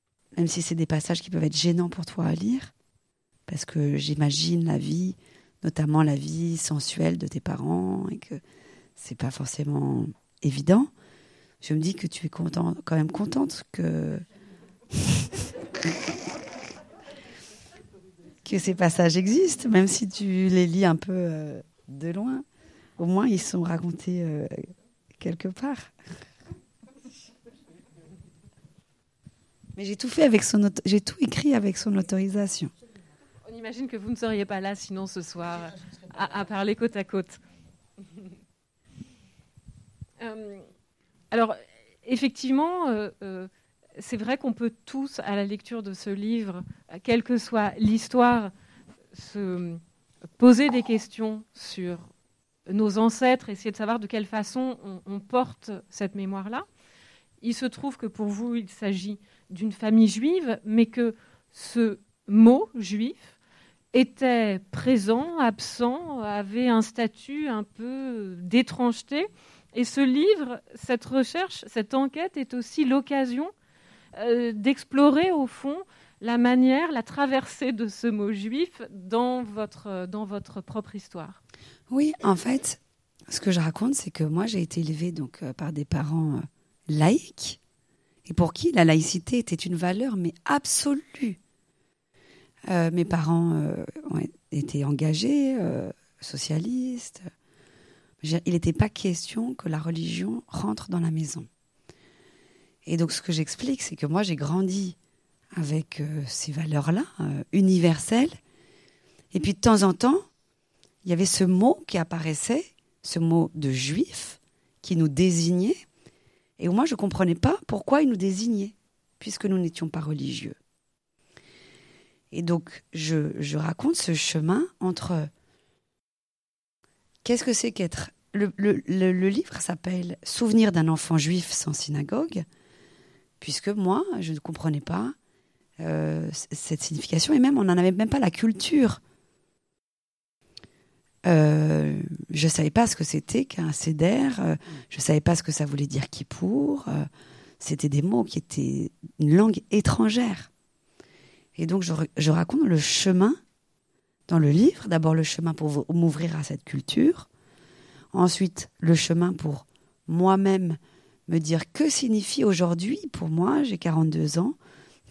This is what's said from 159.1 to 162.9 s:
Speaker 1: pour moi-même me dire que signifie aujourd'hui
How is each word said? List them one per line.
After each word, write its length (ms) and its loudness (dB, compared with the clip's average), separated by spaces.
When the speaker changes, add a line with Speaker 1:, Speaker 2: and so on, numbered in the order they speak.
Speaker 1:
pour 320 -6
moi-même 680 2
me 120 0
dire 340 0
que 160 2
signifie 560 0
aujourd'hui 520 2